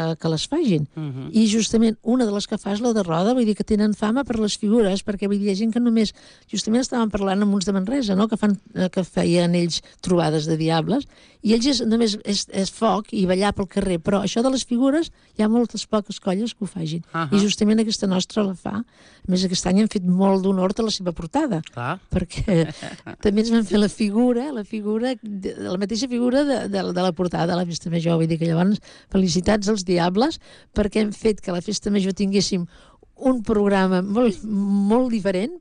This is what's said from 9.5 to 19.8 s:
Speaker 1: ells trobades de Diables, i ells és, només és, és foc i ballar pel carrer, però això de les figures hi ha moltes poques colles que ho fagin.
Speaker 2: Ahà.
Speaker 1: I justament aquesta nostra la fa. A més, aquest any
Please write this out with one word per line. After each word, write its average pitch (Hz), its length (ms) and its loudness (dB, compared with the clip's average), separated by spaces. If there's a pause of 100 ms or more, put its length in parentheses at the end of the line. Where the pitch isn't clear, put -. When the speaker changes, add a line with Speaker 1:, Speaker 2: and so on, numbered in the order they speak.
Speaker 1:
ells 170 220 -2 (200)
trobades 160 460 0
de 165 140 0
Diables, 165 480 0 (340)
i 208 120 2
ells 233 120 0
és, 262 200 2
només 220 380 2
és, 202 260 -2
és 190 200 -2
foc 208 420 -2
i 208 140 0
ballar 190 280 2
pel 202 120 -4
carrer, 190 360 -2
però 196 200 0
això 226 200 -2
de 262 80 2
les 262 140 -2
figures 269 460 0 (260)
hi 214 60 0
ha 214 60 2
moltes 226 380 0
poques 208 340 -4
colles 202 340 -2
que 208 100 -8
ho 170 60 -8
fagin. 165 320 -6 (100)
Speaker 2:
Ahà. 165 220 -4
Speaker 1:
I 202 40 6
justament 208 420 2
aquesta 214 260 -2
nostra 185 360 0
la 190 120 0
fa. 202 240 -8
A - 520 -14
més, 185 140 2
aquest 180 220 -2
any 190 140 4